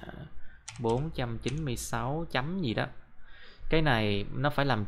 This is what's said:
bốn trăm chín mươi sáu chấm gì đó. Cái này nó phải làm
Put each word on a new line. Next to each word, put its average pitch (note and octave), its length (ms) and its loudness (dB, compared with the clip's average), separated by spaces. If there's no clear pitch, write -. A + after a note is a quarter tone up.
bốn B2 300 2
trăm A#2 280 -2
chín C#3 280 -2
mươi B2 100 -2
sáu C3 560 -2
chấm D3 300 0
gì A#2+ 120 2
đó. A#2+ 120 2
Cái D#3 120 6
này G#2+ 520 4
nó C3+ 160 2
phải C#3+ 160 2
làm A2 220 2